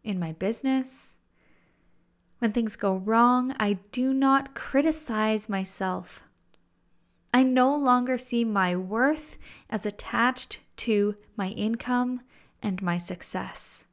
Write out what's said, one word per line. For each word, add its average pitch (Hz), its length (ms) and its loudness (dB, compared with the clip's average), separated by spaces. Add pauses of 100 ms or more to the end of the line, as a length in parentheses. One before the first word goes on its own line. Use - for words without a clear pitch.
in 196 160 -2
my 165 120 -2
business. 254 840 -2 (1200)
When 226 140 0
things 226 240 -2
go 190 220 0
wrong, 240 640 2
I 208 200 0 (120)
do 262 220 0
not 269 400 2
criticize 220 960 0
myself. 190 760 -4 (1080)
I 254 80 6
no 262 340 4
longer 254 440 2
see 233 260 0
my 190 300 2
worth 226 640 0 (300)
as 214 160 -4
attached 226 720 -2 (180)
to 208 380 2 (200)
my 190 140 -4
income 247 720 -2 (400)
and 196 200 -2
my 175 160 0
success. - 960 -8